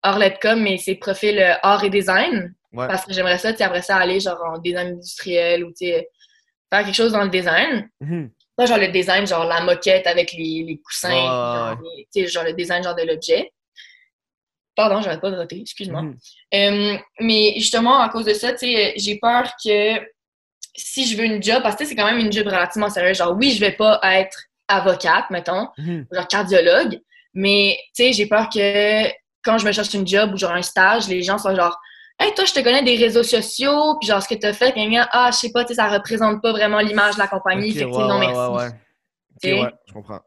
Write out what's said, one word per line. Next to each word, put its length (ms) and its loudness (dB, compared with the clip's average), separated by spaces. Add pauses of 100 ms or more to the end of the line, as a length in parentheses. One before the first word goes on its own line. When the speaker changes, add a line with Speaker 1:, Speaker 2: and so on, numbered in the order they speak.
Speaker 1:
hors 140 2
Letcom, 440 2
mais 140 0
c'est 200 -6
profil, 420 -2
euh, 240 4
art 200 4
et 80 0
design. 640 0 (180)
Speaker 2:
Ouais. 140 -6
Speaker 1:
Parce 200 -4
que 80 -12
j'aimerais 240 0
ça, 140 -2
tu 60 -8
sais, 60 2
après 180 -2
ça, 140 -2
aller, 240 2
genre, 180 -4 (160)
en 40 -10
design 300 -4
industriel 760 -2
ou, 60 -12
tu 160 -10
sais, 220 -2 (640)
faire 120 2
quelque 100 -4
chose 180 2
dans 120 2
le 60 -2
design. 580 0 (120)
Speaker 2:
Mhm. 300 -8 (260)
Speaker 1:
Pas 100 2
genre 120 2
le 100 2
design, 380 0
genre 200 -2
la 160 0
moquette 440 2
avec 280 0
les, 340 -6
les 160 -10
coussins, 240 -8
Speaker 2:
Ouais, 80 0
ouais, 380 -2
Speaker 1:
genre, 140 -4 (120)
Speaker 2:
ouais. 160 -18
Speaker 1:
les, 80 -20 (100)
tu 80 0
sais, 60 -4
genre 160 -4
le 80 -4
design, 320 -4
genre 100 -6
de 80 -4
l'objet. 480 -2 (1200)
Pardon, 260 2
j'arrête 220 -6
pas 80 -2
de 60 -6
roter, 260 -10
excuse-moi. 400 -10
Speaker 2:
Mhm. 140 -10 (380)
Speaker 1:
Euh, 440 0 (220)
mais 360 4
justement, 440 2
à 100 2
cause 160 -6
de 80 2
ça, 180 -2
tu 140 -8
sais, 300 0
j'ai 220 -4
peur 320 0 (140)
que 340 2 (760)
si 320 -6
je 100 -4
veux 80 -2
une 180 -2
job, 200 2
parce 140 0
que, 20 -14
tu 80 -4
sais, 40 -10
c'est 60 -8
quand 140 2
même 80 0
une 120 0
job 160 0
relativement 440 0
sérieuse, 260 0
genre, 180 0
oui, 180 2
je 80 -2
vais 120 2
pas 300 4
être 360 2 (300)
avocate, 640 2
mettons, 380 -4 (100)
Speaker 2:
Mhm. 320 -6
Speaker 1:
ou 40 -14
genre 140 -4
cardiologue, 720 4 (320)
mais, 460 2 (160)
tu 100 4
sais, 80 4
j'ai 140 0
peur 260 2
que 540 2 (360)
quand 140 2
je 100 0
me 60 2
cherche 220 -4
une 120 -2
job 280 2
ou 20 -6
genre 160 -2
un 100 -2
stage, 460 2
les 140 -2
gens 160 -2
soient 160 0
genre, « 240 0 (400)
Hey, 160 0
toi, 100 0
je 80 0
te 80 0
connais 220 4
des 140 2
réseaux 260 4
sociaux, 760 0
puis 100 -6
genre, 140 2
ce 60 -10
que 60 -2
t'as 180 -2
fait, 220 2
gna, 120 -2
gna, 260 2
ah, 200 4
je 60 0
sais 140 -4
pas, 120 0
tu 40 -6
sais, 60 -8
ça 140 2
représente 540 0
pas 100 2
vraiment 280 2
l'image 340 2
de 60 -4
la 80 2
compagnie, 420 -2
Speaker 2:
Ok, 80 -4
Speaker 1:
fait 60 -2
que, 20 -4
tu 80 -6
sais, 80 0
Speaker 2:
ouais, 60 2
Speaker 1:
non, 100 2
Speaker 2:
ouais, 80 2
Speaker 1:
merci. » 120 -2 (120)
Speaker 2:
ouais, 80 -4
ouais. 120 -4 (720)
Speaker 1:
Tu 60 -2
sais ? 60 2
Speaker 2:
Ok, 80 0
ouais, 80 -2 (160)
je 80 -20
comprends. 320 -16